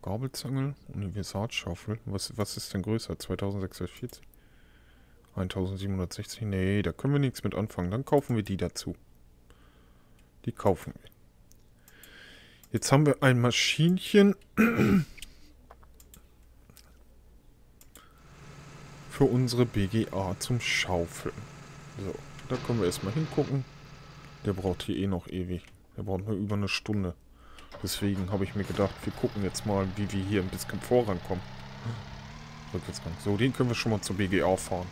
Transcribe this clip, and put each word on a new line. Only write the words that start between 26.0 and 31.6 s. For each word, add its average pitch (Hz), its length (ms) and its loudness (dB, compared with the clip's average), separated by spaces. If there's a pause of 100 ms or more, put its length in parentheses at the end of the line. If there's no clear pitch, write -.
braucht 98 240 -4
nur 110 80 -2
über 101 220 0
eine 101 120 0
Stunde. 95 460 -2 (680)
Deswegen 98 500 0
habe 98 120 2
ich 95 100 -8
mir 101 100 0
gedacht, 98 300 0 (100)
wir - 80 -4
gucken 104 320 -2
jetzt - 220 -2
mal, 98 200 2 (100)
wie 101 140 -2
wir 98 140 -2
hier 98 160 2
ein 92 80 0
bisschen - 320 -6
vorankommen. 98 640 2 (1300)